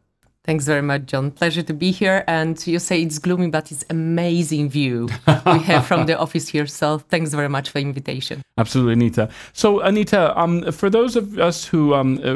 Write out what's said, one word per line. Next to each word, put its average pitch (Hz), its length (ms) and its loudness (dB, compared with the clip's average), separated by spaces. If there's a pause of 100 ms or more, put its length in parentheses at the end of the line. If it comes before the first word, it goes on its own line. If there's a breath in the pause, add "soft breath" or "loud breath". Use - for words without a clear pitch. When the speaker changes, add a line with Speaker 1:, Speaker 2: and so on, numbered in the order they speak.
(440)
Speaker 1:
Thanks 156 200 -2
very 147 160 2
much, 143 260 -2
John. 139 260 -4
Pleasure 170 320 -2
to 160 100 -6
be 160 160 0
here. 190 380 0
And 160 400 -2
you 170 100 0
say 175 240 -2
it's 156 160 -4
gloomy, 175 300 0
but 156 240 -4
it's 143 180 -10
amazing 160 800 0
view 123 380 -2 (360)
we 165 140 4
have 156 280 2
from 165 200 0
the 160 120 2
<laughs> 160 60 -2
office 151 240 -4
here. 147 200 -2
So 151 300 -2
thanks 156 360 -4
very 147 140 0
much 139 220 -4
for 143 100 -4
the 139 40 -2
invitation. 139 580 -8 (140)
Speaker 2:
Absolutely, 120 360 2
Anita. 117 360 2 (260 loud breath)
So, 208 260 4
Anita, 196 600 2
um, 170 300 0
for 196 180 0
those 226 280 2
of 208 240 -4
us 170 240 0
who, 151 300 2
um, 135 280 2
uh, 131 140 0